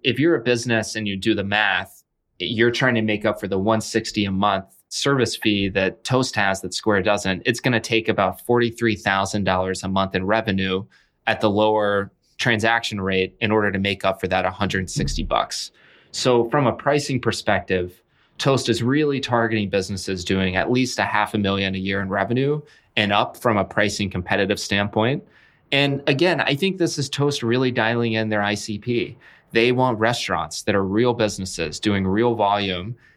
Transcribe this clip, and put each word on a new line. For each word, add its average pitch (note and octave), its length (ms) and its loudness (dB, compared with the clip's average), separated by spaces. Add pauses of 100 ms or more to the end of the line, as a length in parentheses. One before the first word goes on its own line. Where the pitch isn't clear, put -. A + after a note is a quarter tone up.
if C3 160 0
you're E3 160 4
a A#2 80 -4
business A#2 520 0
and G#2+ 120 -4
you G2 100 -4
do G#2+ 160 2
the G2+ 100 0
math, G2 600 0 (340)
you're A2 340 2
trying B2 240 2
to A2+ 60 2
make G#2+ 240 -2
up G#2 140 0
for G#2 80 -6
the F#2+ 120 -2
one A2 220 2
sixty - 440 -2
a G2 60 -2
month G2 340 0 (260)
service C3+ 440 0
fee G2+ 340 0
that F#2+ 340 -2
Toast B2+ 320 0
has F#2+ 260 0
that F#2 120 -8
Square G2+ 300 0
doesn't. G#2 420 0
It's A#2 140 0
gonna B2 220 0
take A2 260 -2
about G2+ 380 -2
forty-three A#2+ 500 0
thousand G2 480 0
dollars F#2 400 -2
a F#2+ 60 -6
month F#2+ 260 0
in F#2 100 -2
revenue G2 600 0 (420)
at A2 140 0
the A2 80 2
lower G#2 640 2 (260)
transaction A2+ 640 0
rate F#2+ 400 0
in A2 100 0
order G#2 200 2
to F#2+ 80 0
make G2 260 -2
up F#2+ 160 0
for F#2 80 -2
that F#2 160 0
hundred F#2+ 440 -2
sixty C#3+ 340 -2
bucks. - 480 -2 (400)
So A#2 380 2
from C#3+ 160 2
a A2 80 4
pricing C#3+ 480 0
perspective, F#2 800 -2 (380)
Toast C3+ 280 2
is A2 140 0
really C#3 380 0
targeting A2+ 500 0
businesses F#2+ 560 -4
doing F#2+ 300 0
at F#2 160 2
least B2+ 260 0
a G2+ 60 0
half G#2 300 0
a A2 40 0
million G2 380 0
a - 20 -4
year G2 240 -2
in F#2+ 80 -6
revenue B2 520 0 (340)
and G#2 180 2
up A2 240 2
from A2 200 2
a F#2+ 80 2
pricing G2+ 440 -2
competitive G2 500 -2
standpoint. G#2+ 640 0 (480)
And C#3 360 2
again, D#3+ 340 2
I C#3 140 0
think F#3 240 -2
this D#3+ 180 0
is C#3 140 -4
Toast C#3+ 320 -2
really B2+ 260 0
dialing A#2 440 0
in A2 160 0
their G#2+ 120 0
I G#2 140 0
C G2+ 240 -8
P. A#2+ 380 -4 (340)
They A#2 200 4
want B2 280 0
restaurants F2 640 -2
that G#2+ 100 0
are G2 100 2
real A2 300 2
businesses F#2+ 640 -4
doing G2 280 0
real A2+ 260 2
volume. G2+ 640 0 (220)